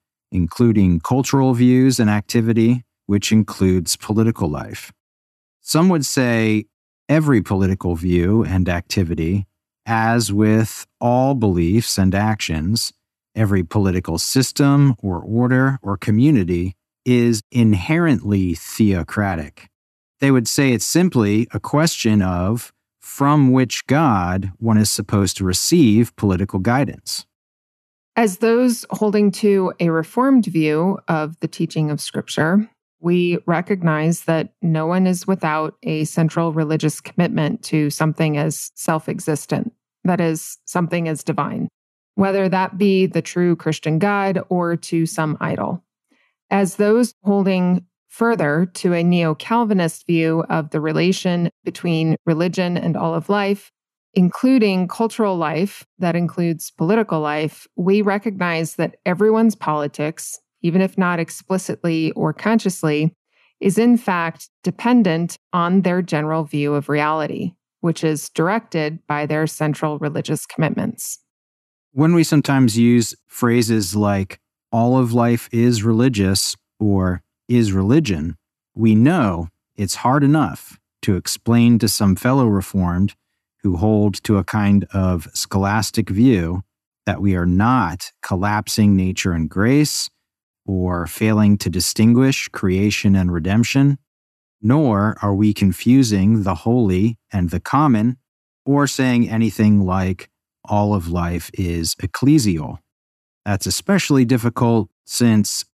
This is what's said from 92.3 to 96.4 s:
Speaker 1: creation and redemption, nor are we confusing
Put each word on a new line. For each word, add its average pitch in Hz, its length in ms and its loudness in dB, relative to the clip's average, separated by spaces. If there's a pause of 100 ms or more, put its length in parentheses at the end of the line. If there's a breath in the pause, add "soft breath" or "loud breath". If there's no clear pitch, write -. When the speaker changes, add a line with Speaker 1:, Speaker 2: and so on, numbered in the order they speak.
Speaker 1:
creation 98 640 0
and 90 160 0
redemption, 113 640 2 (640)
nor 110 580 2
are 101 140 0
we 104 180 2
confusing 107 920 2